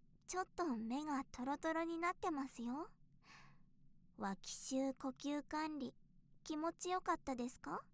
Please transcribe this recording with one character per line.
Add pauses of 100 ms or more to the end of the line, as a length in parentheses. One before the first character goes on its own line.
(280)
ち
ょ
っ
と
目
が
ト
ロ
ト
ロ
に
な
っ
て
ま
す
よ。 (1300)
脇
臭
呼
吸
管
理、 (500)
気
持
ち
よ
か
っ
た
で
す
か？ (120)